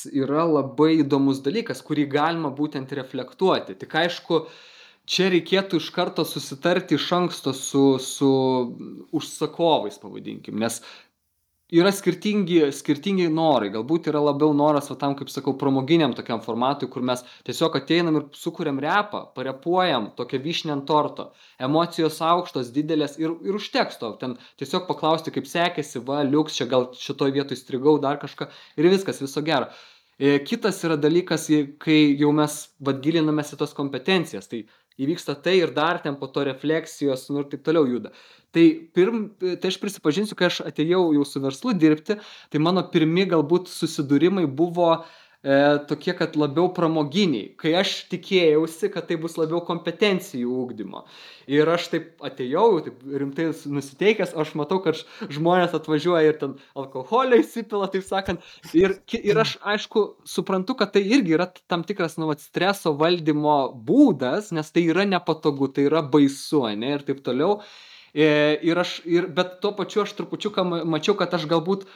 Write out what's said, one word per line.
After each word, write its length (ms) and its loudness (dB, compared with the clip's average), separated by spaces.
yra 360 0
labai 520 4
įdomus 440 2
dalykas, 400 -4
kurį 260 -2
galima 460 -2
būtent 400 -6
reflektuoti. 840 -2
Tik 220 -6
aišku, 460 0
čia 300 0
reikėtų 480 0
iš 100 -10
karto 320 -2
susitarti 720 -2
iš 160 -2
anksto 460 -2
su, 380 2
su 360 0
užsakovais, 880 -2
pavadinkim, 640 -10
nes 200 -4
yra 160 6
skirtingi, 840 2
skirtingi 580 -2
norai. 420 2
Galbūt 380 -2
yra 100 0
labiau 320 4
noras, 400 2
va, 60 -10
tam, 180 -2
kaip 160 -12
sakau, 240 -4
pramoginiam 560 2
tokiam 320 -6
formatui, 480 -2
kur 100 -8
mes 220 -2
tiesiog 400 -2
ateinam 400 0
ir 120 -10
sukuriam 480 -6
repą, 500 -2
parepuojam, 840 -2
tokią 320 -6
vyšnią 320 -4
ant 100 -6
torto. 440 0
Emocijos 600 0
aukštos, 560 0
didelės 400 -2
ir, 240 -4
ir 160 -4
užteks 460 -4
to. 160 -6
Ten 180 -8
tiesiog 280 -4
paklausti, 480 -2
kaip 160 -6
sekėsi, 560 -4
va, 200 -4
liuks, 360 0
čia 80 -2
gal 240 0
šitoj 400 -4
vietoj 300 -4
strigau, 360 2
dar 220 -2
kažką 300 -12
ir 180 4
viskas, 320 -2
viso 160 -6
gero. 320 -2
E, 200 4
kitas 440 -4
yra 160 0
dalykas, 500 0
jei, 280 2
kai 240 4
jau 240 2
mes, 300 0
vat, 220 -2
gilinamės 560 -2
į 80 -4
tos 100 -6
kompetencijas, 800 -4
tai 140 -8
įvyksta 400 -4
tai 180 0
ir 160 2
dar 240 0
ten 220 -6
po 80 -8
to 180 -2
refleksijos, 800 -2
nu, 140 -4
ir 80 -6
taip 140 -10
toliau 240 4
juda. 240 -4
Tai 100 8
pirm-, 480 0
tai 340 -2
aš 80 -6
prisipažinsiu, 560 -2
kai 160 2
aš 100 -6
atėjau 520 0
jau 120 4
su 140 -8
verslu 320 -4
dirbti, 480 2
tai 120 -2
mano 240 2
pirmi 400 2
galbūt 480 0
susidūrimai 760 0
buvo, 440 0
e, 160 0
tokie, 320 -4
kad 240 -4
labiau 340 2
pramoginiai, 840 0
kai 180 -2
aš 200 0
tikėjausi, 840 2
kad 160 -8
tai 100 -4
bus 220 -8
labiau 240 0
kompetencijų 920 -2
ugdymo. 520 -8
Ir 260 4
aš 160 -2
taip 320 -6
atėjau, 460 -2
taip 200 -12
rimtai 380 -4
s-, 180 -6
nusiteikęs, 680 0
aš 180 -2
matau, 300 -2
kad 160 0
ž-, 300 -14
žmonės 440 4
atvažiuoja 540 2
ir 100 4
ten 200 -6
alkoholio 680 2
įsipila, 480 -2
taip 160 -4
sakant. 400 -4
Ir 300 4
ki-, 240 -6
ir 160 2
aš, 220 2
aišku, 420 0
suprantu, 520 -4
kad 160 0
tai 160 4
irgi 320 4
yra 80 0
t-, 180 -20
tam 220 -4
tikras, 320 -4
nu, 80 -2
vat, 160 -4
streso 500 -2
valdymo 640 2
būdas, 720 4
nes 240 -4
tai 100 4
yra 220 2
nepatogu, 640 0
tai 160 2
yra 160 2
baisu, 640 2
ane, 240 -4
ir 160 -6
taip 160 -6
toliau. 380 0
E, 500 4
ir 160 0
aš, 300 -2
ir, 260 0
bet 280 -2
tuo 120 -2
pačiu 320 -4
aš 80 -8
trupučiuką 540 -4
ma-, 180 -2
mačiau, 320 0
kad 160 -2
aš 160 -2
galbūt 380 0